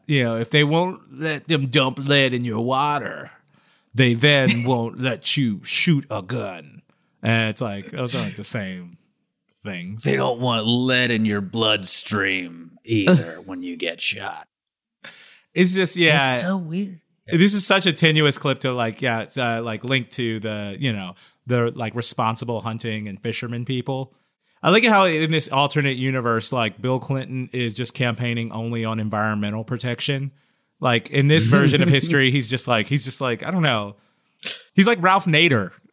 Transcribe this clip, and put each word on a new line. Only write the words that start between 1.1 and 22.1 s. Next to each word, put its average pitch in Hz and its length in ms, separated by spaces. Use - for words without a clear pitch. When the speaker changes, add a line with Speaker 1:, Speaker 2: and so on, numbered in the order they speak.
Speaker 1:
let 151 280
them 147 200
dump 131 320
lead 139 340
in 123 100
your 113 180
water, 131 680
they 123 220
then 123 480
<laughs> - 20
won't 117 340
let 127 380
you 117 260
shoot - 460
a 104 140
gun. 92 580
And 113 300
it's 104 100
like, 101 300
those 123 280
aren't 104 160
the 101 80
same 92 540
things. 98 400
Speaker 2:
They 135 120
don't 131 240
want 117 260
lead 123 460
in 110 140
your 104 160
bloodstream 95 1400
either 110 520
<laughs> 87 100
when 92 180
you 87 140
get 85 240
shot. 90 460
Speaker 1:
It's 180 200
just, 185 220
yeah. 147 380
Speaker 2:
It's 123 80
so 190 160
weird. 180 440
Speaker 1:
This 185 260
is 202 120
such 190 200
a 175 80
tenuous 156 440
clip 135 220
to, 131 140
like, 113 280
yeah, 117 200
it's, - 160
uh, 117 260
like, 110 200
linked 127 300
to 113 260
the, 104 400
you 135 120
know, 95 220
the, 120 300
like, 113 180
responsible 113 680